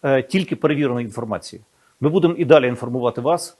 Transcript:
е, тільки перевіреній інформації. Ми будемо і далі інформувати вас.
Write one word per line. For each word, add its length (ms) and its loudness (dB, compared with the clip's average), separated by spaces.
е, 200 2
тільки 340 -2
перевіреній 460 0
інформації. 600 -10
Ми 80 2
будемо 260 2
і 100 -2
далі 240 6
інформувати 520 -4
вас. 400 -2